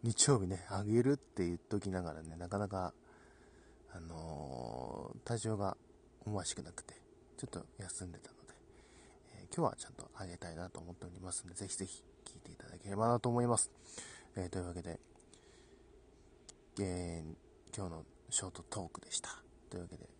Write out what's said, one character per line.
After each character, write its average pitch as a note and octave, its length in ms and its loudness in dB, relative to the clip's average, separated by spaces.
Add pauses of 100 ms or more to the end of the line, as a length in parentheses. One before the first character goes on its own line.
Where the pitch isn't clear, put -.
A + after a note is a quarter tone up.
日 A#2 240 6
曜 B2+ 140 10
日 F#2+ 60 2
ね、 F#2 220 -2
上 G2 160 0
げ A2 180 8
る C3+ 100 8
っ C#3+ 40 6
て - 300 -2
言 F2 80 2
っ E2 40 -4
と - 200 0
き G2 120 0
な F#2 120 2
が E2+ 100 -2
ら D#2 100 -6
ね、 D#2+ 140 -8
な F2 120 -6
か G2+ 100 2
な G2+ 100 2
か、 F#2 240 0 (1000)
あ F2+ 60 -8
の C#2+ 1120 -4 (100)
ー、 - 20 -8
体 A#2 140 0
調 A2 160 2
が G2 200 2 (500)
思 G#2 100 0
わ F#2+ 80 0
し - 100 -2
く - 80 -8
な - 100 -10
く - 120 -10
て、 - 100 -16 (420)
ち - 80 -8
ょ - 20 -6
っ - 20 -6
と - 160 -6 (140)
休 F#2 260 -6
ん F2+ 80 -6
で D#2+ 60 -12
た - 120 -16
の - 60 -20 (100)
で、 - 80 -18 (840)
え - 140 -14
ー、 - 60 -4
今 E3 120 6
日 - 20 6
は - 60 -8
ち - 100 -8
ゃ - 40 -16
ん - 20 -16
と - 180 -12 (100)
上 F#2+ 80 -4
げ F2 80 -8
た E2+ 140 -6
い D#2+ 60 -6
な F2 140 -4
と - 100 -10
思 F2 120 -10
っ - 20 -6
て F2+ 120 -10
お - 20 -6
り F2 120 -12
ま F2+ 120 -6
す - 120 -6
の F#2 60 -12
で、 F2 60 -10
ぜ G2+ 120 -4
ひ - 80 -4
ぜ F#2+ 100 -2
ひ - 160 -10 (220)
聞 - 140 -16
い - 20 -18
て - 120 -16
い - 40 -16
た - 120 -14
だ - 100 -10
け - 100 -8
れ G2 80 0
ば A2+ 120 8
な A#2+ 120 8
と B2 80 2
思 A#2+ 140 6
い A#2+ 40 6
ま A#2+ 120 6
す。 - 120 4 (680)
え F#2 100 0
ー、 - 20 -2
と F#2 100 -2
い F2+ 40 0
う F2 40 -2
わ F2 80 -4
け F2 80 -6
で、 E2+ 160 -6 (1800)
え F2+ 440 0
ー、 - 520 -12
今 G2 120 -2
日 E2+ 40 -4
の D#2+ 120 -8 (260)
シ - 120 2
ョ F#2+ 60 -4
ー - 20 -6
ト E2+ 120 -12
ト - 180 -6
ー E2+ 100 -4
ク - 100 -10
で - 120 -14
し - 80 0
た。 - 100 -8 (400)
と - 60 -6
い F2+ 40 -2
う - 20 -4
わ F2 60 -8
け - 80 -12
で - 120 -12 (120)